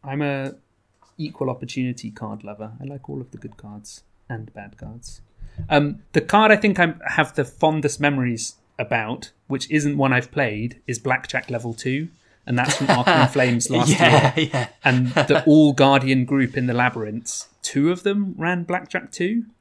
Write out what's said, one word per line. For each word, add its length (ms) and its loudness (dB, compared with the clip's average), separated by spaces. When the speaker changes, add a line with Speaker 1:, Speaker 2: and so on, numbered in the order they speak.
Speaker 1:
I'm 200 -6
a 320 -4
equal 320 -6
opportunity 600 -8
card 320 -12
lover. 380 -14
I 40 -14
like 260 -14
all 100 -10
of 120 -16
the 60 -20
good 200 -18
cards 440 -20
and 280 -12
bad 240 -18
cards. 420 -18
Um, 300 2
the 100 0
card 280 4
I 60 8
think 240 0
I 140 2
have 260 0
the 100 -2
fondest 560 -2
memories 540 -2
about, 520 -4
which 240 -6
isn't 280 0
one 160 2
I've 180 -2
played, 540 -4
is 120 -6
Blackjack 520 -4
Level 240 -6
two, 340 -6
and 120 -2
that's 180 0
from 120 -2
Arcane 400 4
Speaker 2:
<laughs> 80 -2
Speaker 1:
Flames 320 2
last 220 2
Speaker 2:
Yeah, 460 6
Speaker 1:
year. 160 0
Speaker 2:
yeah. 160 -2
Speaker 1:
And 260 4
the 360 2
Speaker 2:
<laughs> 20 4
Speaker 1:
All 280 8
Guardian 500 4
group 320 0
in 100 -2
the 60 -2
Labyrinths, 760 -4
two 300 0
of 100 -6
them 360 -2
ran 260 -2
Blackjack 480 -6
two 320 -2